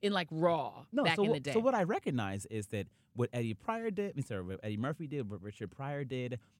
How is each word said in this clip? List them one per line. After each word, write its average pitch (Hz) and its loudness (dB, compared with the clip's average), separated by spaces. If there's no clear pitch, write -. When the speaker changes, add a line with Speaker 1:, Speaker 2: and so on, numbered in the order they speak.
Speaker 1:
in, 202 2
like, 175 2
Raw 156 2
Speaker 2:
No, 269 2
Speaker 1:
back 165 6
Speaker 2:
so - 4
Speaker 1:
in 214 6
Speaker 2:
wha-, - 6
Speaker 1:
the 147 0
day? 139 -2
Speaker 2:
so 220 6
what 254 4
I 202 4
recognize 120 0
is 107 -4
that 101 -2
what 120 0
Eddie 117 0
Pryor 226 -4
did, 202 -2
I - -8
mean, 135 -2
sorry, 95 -4
what 92 -6
Eddie 107 -2
Murphy 143 -2
did, 135 -4
what 98 -8
Richard 104 -8
Pryor 143 -4
did, 123 -4